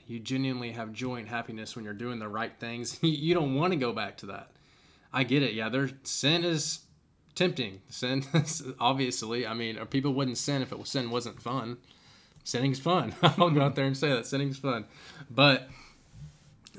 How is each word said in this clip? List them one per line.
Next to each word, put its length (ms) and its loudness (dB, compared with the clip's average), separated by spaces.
You 140 -8
genuinely 500 -2
have 220 -8
joy 240 -6
and 120 -10
happiness 460 -8
when 100 -10
you're 100 -8
doing 260 -6
the 80 -6
right 320 -4
things. 380 -8
<laughs> 40 -4
You, 80 4
you 240 2
don't 220 2
wanna 180 4
go 180 2
back 260 -6
to 80 -14
that. 260 -12
I 120 2
get 180 4
it. 100 2
Yeah, 160 -2
there's, 240 0
sin 400 2
is 380 -2
tempting. 540 0
Sin 400 -2
<laughs> 60 0
is, 280 2
obviously, 680 0
I 40 -4
mean, 260 -4
or 60 -8
people 300 0
wouldn't 240 0
sin 240 -2
if 80 -6
it 80 -8
was, 100 -12
sin 220 -2
wasn't 320 -4
fun. 360 -4
Sinning's 340 0
fun. 400 2
<laughs> 40 2
I'll 280 8
go 120 6
out 120 2
there 120 2
and 100 0
say 140 2
that. 160 0
Sinning's 320 -2
fun. 260 -4
But, 400 4